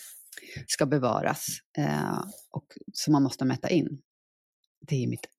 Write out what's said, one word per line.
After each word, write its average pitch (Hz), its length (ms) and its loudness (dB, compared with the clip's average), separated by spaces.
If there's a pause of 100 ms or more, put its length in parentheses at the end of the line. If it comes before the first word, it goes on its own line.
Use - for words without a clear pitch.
(680)
ska - 200 0
bevaras, 127 600 0 (320)
eh, - 460 -2 (260)
och - 160 -10 (260)
som - 200 2
man 143 100 8
måste 135 220 0
mäta 127 240 0
in. 147 300 2 (920)
Det 131 140 0
är 120 40 0
mitt 117 200 -4 (120)